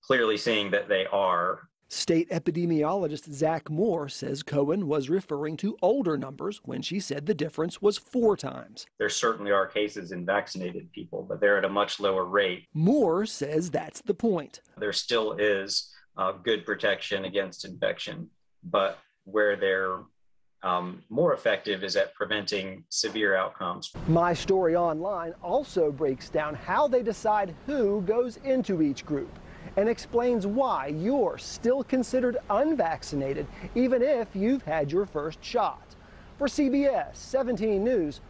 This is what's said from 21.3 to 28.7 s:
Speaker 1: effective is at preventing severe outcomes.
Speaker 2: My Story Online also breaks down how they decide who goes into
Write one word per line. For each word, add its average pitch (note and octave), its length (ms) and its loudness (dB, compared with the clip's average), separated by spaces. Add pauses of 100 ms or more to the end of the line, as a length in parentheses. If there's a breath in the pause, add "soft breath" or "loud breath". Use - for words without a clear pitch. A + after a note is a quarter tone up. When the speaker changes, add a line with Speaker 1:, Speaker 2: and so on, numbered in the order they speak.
Speaker 1:
effective G2+ 500 -2
is F#2+ 120 -4
at F#2+ 180 0
preventing G2 760 -4
severe G#2 480 0
outcomes. F#2+ 560 -4 (160)
Speaker 2:
My E3+ 240 4
Story F3+ 440 2
Online E3+ 680 -2
also F3+ 500 0
breaks C3+ 380 -2
down D3+ 240 -2
how A3 340 0
they B3 140 2
decide G#3 520 0 (120)
who G#3+ 360 2
goes A3+ 360 0
into B3+ 420 0